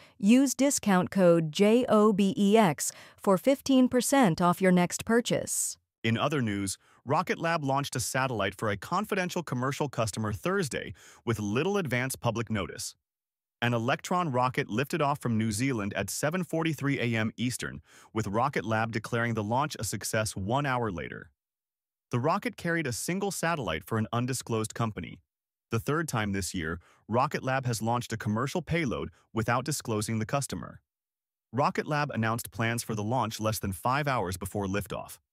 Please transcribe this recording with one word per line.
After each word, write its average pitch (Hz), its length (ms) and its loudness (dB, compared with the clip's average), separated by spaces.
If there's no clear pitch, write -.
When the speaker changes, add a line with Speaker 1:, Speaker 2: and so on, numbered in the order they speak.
Speaker 1:
use 247 360 6
discount 202 560 2
code 170 400 6
J 214 380 4
O 214 240 6
B 190 260 2
E 202 180 6
X 202 360 4
for 196 180 4
fifteen 262 520 4
percent 247 520 4
off 175 220 4
your 185 100 6
next 180 320 2
purchase. - 720 0
Speaker 2:
In 113 120 2
other 131 240 0
news, 101 380 -2
Rocket 175 340 0
Lab 165 240 -2
launched 135 320 -2
a 139 60 -2
satellite 120 540 -2
for 110 160 -2
a 101 80 -2
confidential 185 640 -4
commercial 135 480 -4
customer 110 420 -2
Thursday 165 600 -4
with 113 120 2
little 127 380 0
advance 131 400 -2
public 113 340 -2
notice. - 440 -6
An 120 100 2
Electron 151 580 0
rocket 127 380 0
lifted 143 320 -2
off 143 200 0
from 117 180 0
New 113 120 0
Zealand 107 440 -2
at 101 160 -2
seven 165 340 -2
forty-three 160 560 -2
A 117 180 0
M 110 200 0
Eastern, 80 420 -4
with 110 140 -2
Rocket 110 400 0
Lab 113 260 0
declaring 117 400 -2
the 110 100 0
launch 123 360 -2
a - 60 -6
success 107 520 -4
one 117 300 -2
hour 123 240 -2
later. 65 400 -10
The 123 80 0
rocket 180 400 0
carried 165 280 -2
a - 60 -4
single 196 380 -4
satellite 135 540 -2
for 113 120 -2
an 110 160 2
undisclosed 117 600 -2
company. 110 460 -6
The 113 100 0
third 156 280 -2
time 107 240 0
this 98 200 -4
year, 85 260 -4
Rocket 131 340 0
Lab 131 220 -2
has 117 160 -2
launched 120 320 -2
a 110 60 -4
commercial 120 420 -2
payload 131 500 -2
without 120 320 0
disclosing 113 540 -2
the 107 80 -2
customer. - 540 -6
Rocket 151 360 0
Lab 147 240 0
announced 113 400 -2
plans 117 320 -2
for 113 120 -8
the 104 100 -4
launch 110 360 -2
less 107 180 0
than 101 140 -4
five 135 340 -2
hours 101 300 -2
before 98 300 -4
liftoff. 95 520 -4